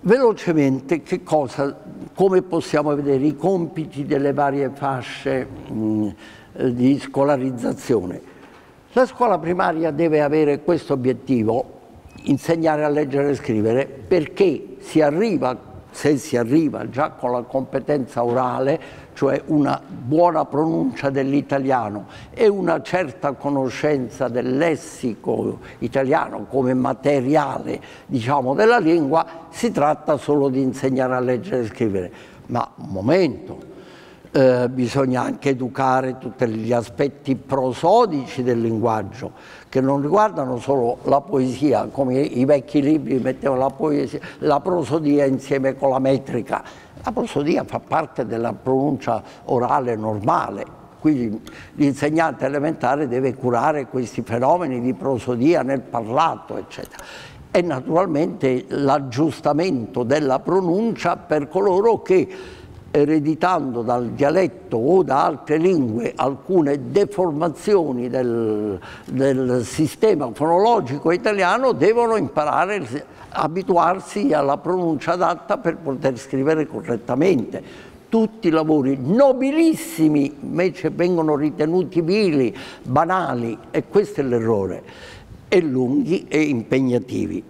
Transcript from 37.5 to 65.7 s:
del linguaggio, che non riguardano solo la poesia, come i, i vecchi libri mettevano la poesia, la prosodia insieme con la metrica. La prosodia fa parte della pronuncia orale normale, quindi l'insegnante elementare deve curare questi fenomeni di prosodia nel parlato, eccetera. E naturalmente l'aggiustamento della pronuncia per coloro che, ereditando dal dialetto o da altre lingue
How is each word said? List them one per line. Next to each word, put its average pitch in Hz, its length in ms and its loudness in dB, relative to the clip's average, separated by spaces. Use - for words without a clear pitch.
del 123 180 2
linguaggio, 110 720 -2
che 131 120 0
non 139 200 2
riguardano 151 580 0
solo 123 440 0
la 139 180 2
poesia, 131 680 0
come 131 300 0
i, 143 180 -2
i 127 60 4
vecchi 143 360 2
libri 139 380 2
mettevano 131 420 0
la 135 100 2
poesia, 143 500 -2
la 147 220 2
prosodia 147 640 2
insieme 135 520 0
con 139 140 0
la 131 80 2
metrica. 131 640 -2
La 233 100 -4
prosodia 180 520 -2
fa - 160 -6
parte 143 460 -4
della 113 260 -4
pronuncia 131 680 -2
orale 123 500 0
normale, 107 680 -2
quindi 120 400 0
l'insegnante 147 680 0
elementare 143 640 0
deve 127 260 0
curare 127 520 0
questi 127 360 -6
fenomeni 131 580 0
di 123 120 0
prosodia 131 680 0
nel 131 180 -2
parlato, 117 760 -2
eccetera. - 460 -14
E 175 120 2
naturalmente 151 1080 0
l'aggiustamento 139 1400 0
della 135 340 2
pronuncia 185 760 0
per 151 320 -2
coloro 202 540 2
che, 180 260 4
ereditando 147 920 2
dal 120 280 0
dialetto 143 680 0
o 160 260 4
da 139 220 2
altre 156 340 0
lingue 165 580 2